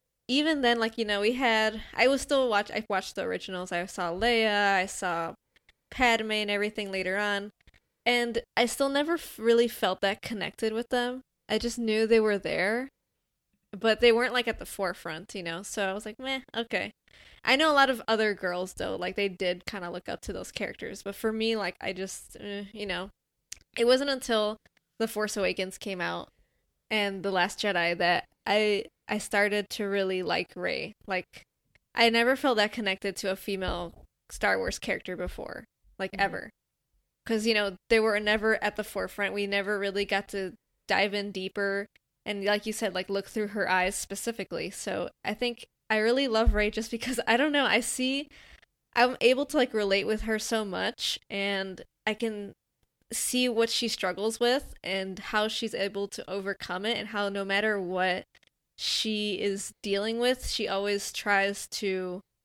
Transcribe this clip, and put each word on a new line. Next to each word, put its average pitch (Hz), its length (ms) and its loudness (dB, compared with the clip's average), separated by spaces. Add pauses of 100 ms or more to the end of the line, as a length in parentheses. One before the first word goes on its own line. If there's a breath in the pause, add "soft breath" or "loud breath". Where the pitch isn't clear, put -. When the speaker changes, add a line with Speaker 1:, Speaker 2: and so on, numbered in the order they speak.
(280)
Speaker 1:
even 294 340 2
then, 240 160 4
like, 226 200 -2
you 226 80 -2
know, 208 160 0
we 220 100 4
had, 220 480 2 (140)
I 240 140 6
was 269 120 4
still 269 280 2
watch, 208 220 2
I 220 200 -4
watched 196 260 -2
the - 60 -2
originals. 185 500 -6
I 175 140 -2
saw 180 260 -4
Leia, 208 640 4
I 190 120 2
saw 170 480 -4 (560)
Padme 226 420 2
and 214 180 0
everything 208 420 -2
later 185 240 -2
on. 208 340 -2 (560)
And 240 360 2 (140)
I 247 100 4
still 277 220 0
never 294 260 2
f-, - 240 -6
really 233 300 6
felt 196 320 -2
that 202 220 0
connected 220 500 -4
with 233 180 -4
them. 247 320 0 (260)
I 214 100 0
just 233 200 -4
knew 220 280 2
they 226 140 6
were 214 180 4
there, 196 500 -2 (840)
but 214 280 2
they 240 120 8
weren't, 233 200 4
like, 240 160 0
at 220 100 -2
the - 80 -12
forefront, 175 680 -6
you 190 80 -8
know? 170 200 -6
So 202 260 -2
I 190 40 -2
was 214 140 -8
like, 214 120 -12
"Meh, 262 220 -4 (160)
okay." 220 360 -4 (520 loud breath)
I 254 120 6
know 311 140 4
a 294 40 4
lot 269 160 6
of 233 180 -4
other 214 260 2
girls, 180 400 -4
though, 196 220 -6
like, 180 200 -6
they 202 120 0
did 180 380 -2
kinda 180 240 -8
look 175 180 -10
up - 140 -8
to 208 100 -8
those 185 200 -10
characters. - 500 -8
But 196 140 -10
for 220 160 -4
me, 220 240 -2
like, 190 240 -6
I - 120 -6
just, - 480 -10
eh, 202 320 -10
you 208 140 -8
know, 185 240 -6 (680)
it 233 80 4
wasn't 262 240 6
until 226 460 0 (420)
The 226 100 0
Force 214 280 -4
Awakens 190 420 -2
came 190 220 -6
out 170 280 -4 (600)
and 202 340 0
The 196 80 0
Last 185 280 2
Jedi 175 380 2
that 175 280 4 (200)
I, 208 400 2 (220)
I 214 100 -2
started 202 520 0
to - 160 -4
really 190 360 0
like 175 340 -2
Rey. 175 360 -4 (160)
Like, 185 180 -4 (680)
I 233 160 6
never 233 260 4
felt 262 220 2
that 214 140 4
connected 196 440 -2
to 196 160 -2
a 196 40 -4
female 185 680 -6 (260)
Star 196 280 0
Wars 190 200 -4
character - 380 -6
before, - 480 -8 (340)
like, 190 160 -4
Speaker 2:
Mm-hmm. 196 60 -4
Speaker 1:
ever. 190 300 -2 (760)
'Cause, 220 200 0
you 226 80 4
know, 202 220 2 (140)
they 226 100 8
were 214 200 4
never 214 420 2
at 208 140 0
the 214 80 -2
forefront. 190 500 -4
We 202 140 0
never 202 320 0
really 202 240 0
got 202 240 0
to 190 260 -6 (340)
dive 196 260 2
in 202 180 -4
deeper 196 540 -2 (380)
and, 202 200 -6
like 208 220 2
you 220 60 -2
said, 202 220 -2
like, 185 160 -4
look 196 180 -2
through 214 200 -4
her 202 200 -2
eyes 185 280 2
specifically. 196 720 -6
So 190 380 -4 (160)
I 208 100 -2
think 240 300 -4 (260)
I 220 80 4
really 247 300 4
love 220 260 4
Rey 208 160 2
just 220 200 -4
because, 233 360 -4
I 226 100 6
don't 294 160 4
know, 285 140 4
I 220 140 4
see, 262 480 -2 (680 loud breath)
I'm 254 240 4
able 254 260 4
to, 302 100 -4
like, 262 180 2
relate 202 320 2
with 214 160 0
her 220 160 0
so 220 260 -2
much, 190 540 -4 (120)
and 196 520 -4 (240)
I 214 80 -2
can 208 380 -6 (600)
see 254 360 0
what 233 220 2
she - 180 0
struggles 208 520 -2
with 247 340 2 (100)
and 190 340 -4
how 214 300 0
she's 220 260 -4
able 202 340 -2
to - 220 -10
overcome 190 560 -6
it, 233 120 0
and 214 100 -6
how 208 200 -2
no 196 160 -2
matter 202 360 2
what 185 440 0 (540)
she 208 600 -2
is 202 320 -4 (100)
dealing 208 360 -2
with, 247 300 2
she - 200 -2
always 202 440 -2
tries 202 560 0
to 185 520 -4 (240)